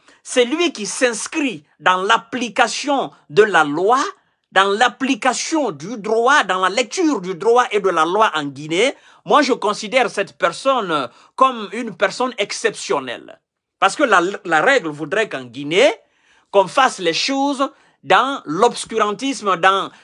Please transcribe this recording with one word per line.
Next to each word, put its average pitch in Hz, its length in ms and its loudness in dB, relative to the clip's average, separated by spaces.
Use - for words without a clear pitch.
c'est 247 220 0
lui 311 300 -2
qui 208 100 -10
s'inscrit 233 800 -4
dans 180 220 2
l'application 233 1080 -2
de 175 120 6
la 175 220 4
loi, 185 340 2
dans 196 160 4
l'application 247 1000 0
du 170 260 -10
droit, 233 480 2
dans 185 160 -2
la 185 80 2
lecture 254 540 0
du 185 120 -8
droit 233 360 2
et 208 100 -2
de 190 80 0
la 170 160 2
loi 202 300 2
en 151 100 -2
Guinée. 156 500 -2
Moi, 240 160 4
je 254 140 0
considère 214 560 -2
cette 196 260 -6
personne 175 720 -2
comme 233 380 0
une 226 240 -8
personne 240 400 -2
exceptionnelle. 131 1040 -6
Parce 190 180 2
que 302 60 0
la, 208 180 4
la 160 160 2
règle 185 300 2
voudrait 160 400 -4
qu'en 135 140 -10
Guinée, 147 500 0
qu'on 196 180 4
fasse 262 300 0
les 165 160 -2
choses 269 560 -2
dans 233 400 2
l'obscurantisme, 214 1120 -2
dans, 185 340 2